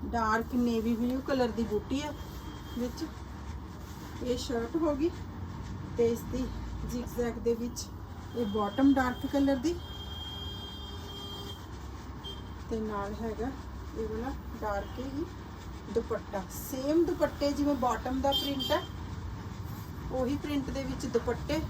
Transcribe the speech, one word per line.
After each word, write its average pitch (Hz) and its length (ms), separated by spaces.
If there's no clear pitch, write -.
ਡਾਰਕ 226 500
ਨੇਵੀ 233 400
ਬਲੂ 247 260
ਕਲਰ 262 260
ਦੀ 220 160
ਬੂਟੀ 214 380
ਹੈ 294 100
ਵਿੱਚ। 247 280
ਇਹ 247 140
ਸ਼ਰਟ 233 380
ਹੋ 311 200
ਗਈ 302 140
ਤੇ 233 100
ਇਸ 233 120
ਦੀ 247 280
zigzag 240 460
ਦੇ 233 140
ਵਿੱਚ 233 320
ਇਹ 240 100
ਬਾਟਮ 214 480
ਡਾਰਕ 254 320
ਕਲਰ 277 300
ਦੀ 302 200
ਤੇ 226 100
ਨਾਲ 208 420
ਹੈਗਾ 226 300
ਇਹ 220 100
ਵਾਲਾ 226 240
ਡਾਰਕ 202 380
ਹੀ 269 260
ਦੁਪੱਟਾ। 214 480
ਸੇਮ 294 340
ਦੁਪੱਟੇ 294 460
ਜਿਵੇਂ 285 240
ਬਾਟਮ 247 460
ਦਾ 277 100
ਪ੍ਰਿੰਟ 277 400
ਹੈ, - 100
ਉਹੀ 254 260
ਪ੍ਰਿੰਟ 285 320
ਦੇ 269 140
ਵਿੱਚ 262 220
ਦੁਪੱਟੇ। 247 640